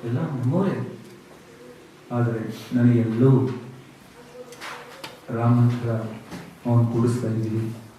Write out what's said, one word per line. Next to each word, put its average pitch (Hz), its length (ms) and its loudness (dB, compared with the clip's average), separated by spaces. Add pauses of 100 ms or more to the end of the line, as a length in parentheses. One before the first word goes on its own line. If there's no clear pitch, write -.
ಎಲ್ಲ 120 140 -2
ನಮ್ಮವರೇ. 151 800 -2 (1120)
ಆದರೆ 117 640 -4
ನನಗೆಲ್ಲೋ 117 720 4 (1800)
ರಾಮ 117 240 2
ಮಂದಿರ 120 380 2 (760)
ಅವನು 117 180 4
ಕೂಡಿಸ್ತಾ 117 400 0
ಇದ್ದೀವಿ 110 460 -2 (260)